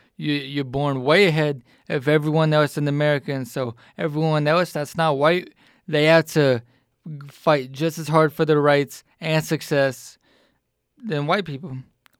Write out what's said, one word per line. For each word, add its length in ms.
you, 160
you're 320
born 400
way 220
ahead 360
of 220
everyone 420
else 260
in 120
America, 420
and 160
so 300
everyone 480
else 280
that's 240
not 200
white, 360
they 160
have 300
to 280
fight 420
just 260
as 120
hard 240
for 100
their 160
rights 460
and 200
success 760
than 240
white 200
people. 320